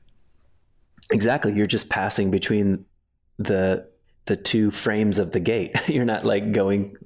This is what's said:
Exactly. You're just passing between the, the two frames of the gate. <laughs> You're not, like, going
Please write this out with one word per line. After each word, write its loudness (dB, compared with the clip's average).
Exactly. 0
You're 2
just -2
passing -2
between 0
the, 0
the 0
two 0
frames 0
of -2
the 0
gate. -2
<laughs> -6
You're 0
not, -2
like, 0
going 0